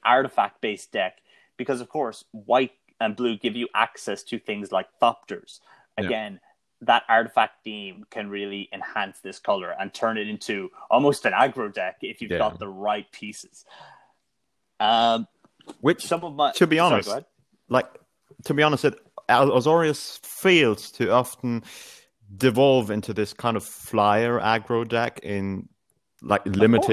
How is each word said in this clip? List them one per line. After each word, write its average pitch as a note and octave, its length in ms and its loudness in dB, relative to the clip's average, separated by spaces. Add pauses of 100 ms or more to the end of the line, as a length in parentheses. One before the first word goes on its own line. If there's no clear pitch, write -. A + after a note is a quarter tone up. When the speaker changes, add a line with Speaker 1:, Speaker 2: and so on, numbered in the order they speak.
Speaker 1:
artifact-based A#2 880 0
deck, F#2+ 260 -4 (380)
because B2 240 -6
of A#2+ 80 -14
course, B2+ 420 -6
white A#2+ 420 0 (280)
and G#2+ 160 -4
blue A#2 200 -2
give A2 200 -4
you A#2+ 180 -6
access G#2+ 480 -4
to - 160 -10
things G2+ 320 -10
like F#2+ 160 -2 (140)
Thopters. - 580 -2 (400)
Speaker 2:
Yeah. G2+ 60 -4
Speaker 1:
Again, G#2 360 -6 (420)
that A#2 260 2
artifact A2+ 560 0
theme G#2 460 -14
can G#2 180 -10
really G2+ 440 -8
enhance G2 480 -10
this F#2+ 180 -14
color F#2+ 400 -4
and G2 160 -8
turn A2 240 -2
it G#2+ 100 -6
into G2+ 420 -8 (200)
almost C#3 340 2
an A#2 80 0
aggro A2+ 400 0
deck F#2 300 -6
if - 180 -12
you've G#2+ 120 -8
Speaker 2:
Yeah. E2+ 60 -2
Speaker 1:
got G#2+ 200 -2
the G#2 100 -12
right G#2 440 -6
pieces. - 520 -18 (1160)
Um, A#2 480 2 (520)
Speaker 2:
Which, D#3 240 0
Speaker 1:
some E3+ 200 -4
of D#3+ 100 -10
my C#3+ 180 0
Speaker 2:
to F3+ 140 4
be D#3 120 2
Speaker 1:
sorry, E3+ 140 6
Speaker 2:
honest, G2+ 160 0
Speaker 1:
go G2+ 40 -2
ahead. B2+ 120 -6 (440)
Speaker 2:
like, B2 180 0 (580)
to D#3 100 -2
be D3 100 2
honest, D3+ 200 2
it, C#3 100 2 (340)
Al-, C3+ 240 6
Azorius D#3 720 0
fails D#3 680 2
to G#2 200 -2
often A#2+ 500 0 (760)
devolve B2+ 540 4
into G#2+ 240 -6
this G2+ 180 -4
kind A#2 240 -4
of F#2+ 80 -6
flyer A2 760 0
aggro A2+ 480 0
deck A#2 340 -2
in, G2 460 -6 (520)
like, - 260 0
Speaker 1:
Of F#2+ 100 -2
Speaker 2:
limited A2 360 6